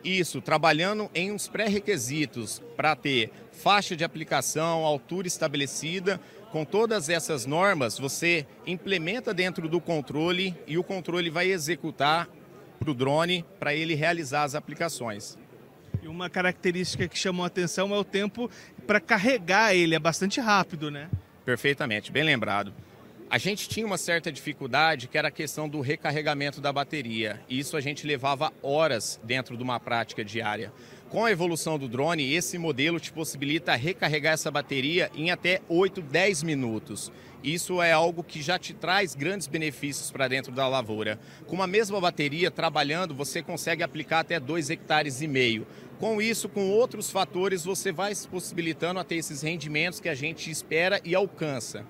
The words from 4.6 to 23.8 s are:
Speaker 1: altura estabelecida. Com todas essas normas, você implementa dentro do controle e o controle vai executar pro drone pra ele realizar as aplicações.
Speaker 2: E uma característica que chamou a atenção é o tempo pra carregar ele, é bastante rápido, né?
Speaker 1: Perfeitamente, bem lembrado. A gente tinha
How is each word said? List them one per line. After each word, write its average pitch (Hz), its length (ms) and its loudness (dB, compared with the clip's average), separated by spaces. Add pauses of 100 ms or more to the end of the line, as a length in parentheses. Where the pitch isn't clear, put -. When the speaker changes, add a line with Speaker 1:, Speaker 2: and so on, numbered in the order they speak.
Speaker 1:
altura 165 460 0
estabelecida. 160 880 -2 (320)
Com 156 140 -2
todas 214 420 2
essas 156 380 0
normas, 151 520 4
você 147 480 2 (220)
implementa 190 680 -2
dentro 175 360 0
do 170 100 2
controle 170 760 0 (140)
e 151 100 0
o 180 60 2
controle 175 460 -2
vai 175 200 2
executar 160 800 0 (500)
pro 151 160 0
drone 160 520 2 (120)
pra 147 160 -2
ele 160 220 0
realizar 147 480 0
as 139 120 -2
aplicações. 131 840 -6 (640)
Speaker 2:
E 160 80 -14
uma 175 200 -6
característica 180 800 0
que - 100 -6
chamou 180 280 0
a - 20 0
atenção 185 480 0
é - 20 4
o 196 60 2
tempo 202 480 -2 (340)
pra 208 140 4
carregar 208 760 4
ele, 165 220 6
é 156 40 2
bastante 185 420 2
rápido, 180 500 2
né? 147 180 -12 (360)
Speaker 1:
Perfeitamente, 123 680 0
bem 135 120 2
lembrado. 101 500 2 (560)
A 123 100 2
gente 190 280 -2
tinha 220 180 -2